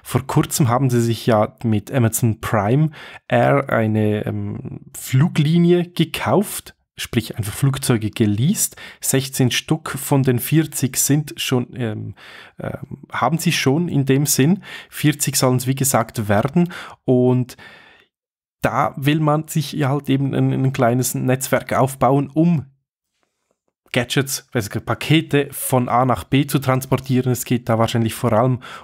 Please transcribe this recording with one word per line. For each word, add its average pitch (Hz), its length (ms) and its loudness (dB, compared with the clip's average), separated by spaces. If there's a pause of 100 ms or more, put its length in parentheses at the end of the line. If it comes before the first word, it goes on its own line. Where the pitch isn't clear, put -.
Vor - 240 -4
kurzem 143 400 0
haben 127 220 2
sie 120 120 2
sich 113 240 -2
ja 110 380 2
mit 107 260 0
Amazon 113 500 0
Prime 123 500 0 (360)
Air 135 420 2
eine, 107 560 0
ähm, 104 580 -8 (140)
Fluglinie 170 920 2
gekauft, - 840 -2 (240)
sprich - 380 -4
einfach 101 160 -6
Flugzeuge 123 580 0
geleast. 110 680 0 (260)
Sechzehn 135 480 0
Stück - 400 -4
von 139 320 0
den 123 160 2
vierzig 151 580 -2
sind 151 400 0
schon, 123 380 -2
ähm, 107 400 -8 (440)
ähm, - 440 -12 (100)
haben 143 240 0
sie 160 160 0
schon 160 360 0
in 139 180 0
dem 135 180 2
Sinn. 156 380 2 (260)
Vierzig 147 480 -2
sollen's, 127 300 2
wie 131 80 0
gesagt, 113 560 0
werden. 170 420 2 (320)
Und 127 540 2 (1040)
da 120 340 0
will 147 240 0
man 156 260 0
sich - 280 -4
ja 143 160 0
halt 143 180 -4
eben 135 260 0
ein, 131 200 2
ein 131 180 0
kleines 123 420 2
Netzwerk 131 600 -2
aufbauen, 135 580 2
um 165 320 2 (1300)
Gadgets, 139 600 -4
weiß 104 220 -4
ich, 117 100 -6
Pakete 147 640 0
von - 400 -2
A 123 160 2
nach 120 180 0
B 139 220 0
zu 147 120 0
transportieren. 131 720 0
Es 120 140 -2
geht 120 240 -2
da 113 100 2
wahrscheinlich 113 360 0
vor 117 180 0
allem 120 280 2 (240)